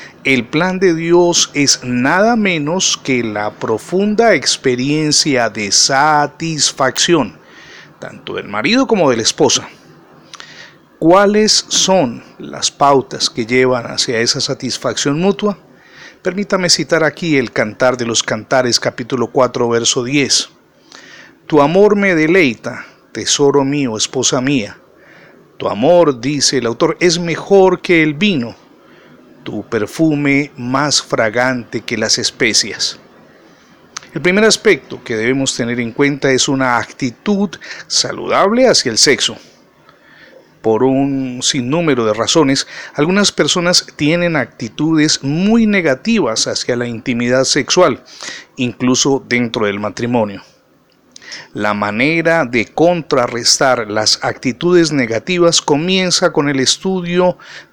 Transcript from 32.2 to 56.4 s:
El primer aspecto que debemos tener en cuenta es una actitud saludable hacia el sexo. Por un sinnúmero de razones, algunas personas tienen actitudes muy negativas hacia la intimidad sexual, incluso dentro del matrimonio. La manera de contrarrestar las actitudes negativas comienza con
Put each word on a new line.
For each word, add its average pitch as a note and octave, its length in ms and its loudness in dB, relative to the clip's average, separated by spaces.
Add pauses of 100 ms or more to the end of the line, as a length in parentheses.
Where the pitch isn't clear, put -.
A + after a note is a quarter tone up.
El D3 80 -6
primer F#3 220 2
aspecto G3+ 600 0
que A#2+ 100 -6
debemos B2+ 400 -2
tener A#2+ 240 -4
en A#2 140 -6
cuenta C#3+ 400 0
es B2+ 160 0
una C3 300 0
actitud G3 720 -4 (360)
saludable F3+ 800 0
hacia E3 240 2
el A2 80 -2
sexo. - 380 2 (1200)
Por A2 220 2
un C3 600 0
sinnúmero C3+ 640 0
de G#2+ 80 0
razones, C3+ 520 0 (280)
algunas F#3+ 360 0
personas F3 560 0 (100)
tienen E3+ 380 0
actitudes D3+ 880 -2
muy G3 440 2
negativas E3+ 800 0
hacia B2 280 -4
la A#2+ 120 -2
intimidad A#2+ 580 -2
sexual, C#3+ 580 0 (540)
incluso B2+ 720 0
dentro A#2+ 380 -2
del G2+ 120 -2
matrimonio. G#2+ 640 -4 (1080)
La G#2 220 -2
manera D3 720 0
de A#2+ 180 -2
contrarrestar B2 1300 0
las G#2+ 320 -2
actitudes D#3+ 680 0
negativas D#3 680 0
comienza F3+ 720 0
con C#3+ 160 0